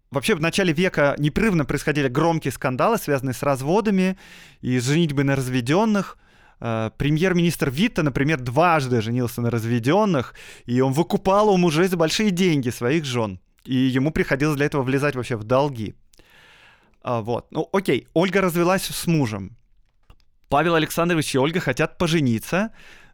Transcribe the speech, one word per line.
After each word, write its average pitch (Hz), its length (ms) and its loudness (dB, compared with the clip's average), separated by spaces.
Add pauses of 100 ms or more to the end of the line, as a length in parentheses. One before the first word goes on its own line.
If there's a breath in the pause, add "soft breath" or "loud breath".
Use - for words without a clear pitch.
Вообще, 143 240 -2
в 156 80 -4
начале 165 320 0
века 151 460 2
непрерывно 170 440 0
происходили 143 440 -2
громкие 151 440 0
скандалы, 147 460 0
связанные 135 380 -2
с - 80 -10
разводами 185 760 0 (440 loud breath)
и 127 180 0
с 117 60 -2
женитьбой 143 400 2
на 139 100 2
разведённых. 147 840 0 (420 soft breath)
Э, 113 380 -4
премьер-министр 165 760 2
Витте, 185 300 0
например, 151 380 0
дважды 127 600 2
женился 120 400 -4
на 120 80 0
разведённых, 120 840 0 (300 loud breath)
и 123 160 0
он 135 120 2
выкупал 196 560 2
у 190 80 4
мужей 175 300 2
за 180 100 -2
большие 165 320 0
деньги 165 400 2
своих 143 360 -2
жён, 113 340 -4 (240)
и 127 100 -8
ему 131 380 0
приходилось 151 460 0
для 143 80 0
этого 147 180 -2
влезать 135 320 -2
вообще 120 220 -6
в 104 60 -8
долги. 127 520 -2 (1080 soft breath)
А, 120 200 -4
вот. 113 300 -6
Ну, 156 220 -4
окей, 165 400 0
Ольга 185 280 2
развелась 175 420 0
с - 240 -8
мужем. 117 500 -2 (920)
Павел 160 260 2
Александрович 165 580 0
и 135 60 2
Ольга 165 220 0
хотят 151 360 -2
пожениться, 165 760 0 (400 loud breath)